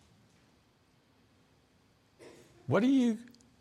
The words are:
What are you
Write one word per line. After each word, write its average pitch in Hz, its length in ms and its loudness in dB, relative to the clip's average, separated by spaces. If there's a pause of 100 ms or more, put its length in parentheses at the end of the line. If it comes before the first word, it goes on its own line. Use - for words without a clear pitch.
(2750)
What 175 160 0
are 254 40 2
you 240 320 0 (420)